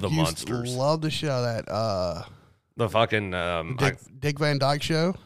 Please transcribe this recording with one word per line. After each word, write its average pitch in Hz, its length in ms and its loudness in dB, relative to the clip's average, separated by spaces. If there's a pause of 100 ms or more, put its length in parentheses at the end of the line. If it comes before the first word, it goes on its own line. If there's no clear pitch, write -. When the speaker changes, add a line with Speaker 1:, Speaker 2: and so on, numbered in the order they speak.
Speaker 1:
The 98 80 0
Speaker 2:
Used 156 380 0
to - 60 -4
Speaker 1:
Munsters. 123 240 -2
Speaker 2:
love 147 240 2
the 156 100 -2
shit 151 200 -2
out 127 140 0
of 117 220 -2
that. - 60 -8
Uh, 95 500 0 (540)
Speaker 1:
The 117 120 0
fucking, 107 460 2
um, 85 420 0
Speaker 2:
Dick, 139 180 2
Speaker 1:
I - 240 -18
Speaker 2:
Dick 143 200 -2
Van 147 200 2
Dyke 139 240 2
Show. 165 320 2 (120)